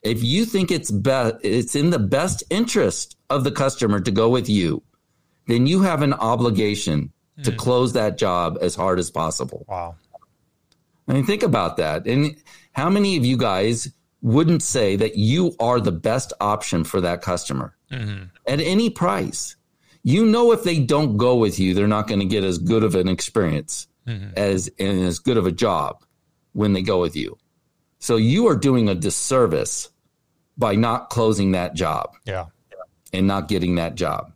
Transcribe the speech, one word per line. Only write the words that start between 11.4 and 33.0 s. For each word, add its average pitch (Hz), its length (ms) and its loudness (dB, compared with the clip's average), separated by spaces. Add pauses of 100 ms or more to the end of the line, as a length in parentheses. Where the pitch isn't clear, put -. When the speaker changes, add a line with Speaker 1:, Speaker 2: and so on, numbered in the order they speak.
Speaker 1:
about 113 340 0
that. 80 300 -2
And 143 280 0 (360)
how 151 180 -2
many 196 280 2
of 127 80 0
you 127 100 2
guys 113 540 0 (320)
wouldn't 151 420 2
say 101 320 0
that 101 220 -2
you 143 420 2
are 120 200 2
the 104 120 0
best 110 480 -4
option 101 460 -2
for 98 160 -2
that 87 200 -2
customer 73 540 -6 (160)
Speaker 2:
Mm-hmm. 104 320 -8 (240)
Speaker 1:
at 139 140 -2
any 202 280 2
price? - 680 -4 (480)
You 196 220 4
know, 233 260 6
if 226 120 2
they 170 160 0
don't 139 380 2
go 123 180 4
with 107 240 2
you, 92 160 2
they're 101 120 2
not 107 200 0
gonna 98 180 0
get 98 180 0
as 92 160 0
good 90 240 2
of 98 120 2
an 92 120 2
experience 85 800 -2 (200)
Speaker 2:
Mm-hmm. 101 300 -8
Speaker 1:
as, 98 320 0 (100)
and 98 240 0
as 87 140 -2
good 127 180 0
of 95 120 2
a 90 40 2
job 85 520 -2 (500)
when 101 200 0
they 92 100 0
go 92 180 0
with 78 140 -2
you. 50 220 -8 (600)
So - 200 0
you 143 300 4
are 160 80 4
doing 120 320 2
a 101 60 2
disservice 90 960 -2 (680)
by 110 160 2
not 117 340 0
closing 101 440 0
that 90 200 -4
job 78 500 -4
Speaker 2:
Yeah. 92 220 -8 (680)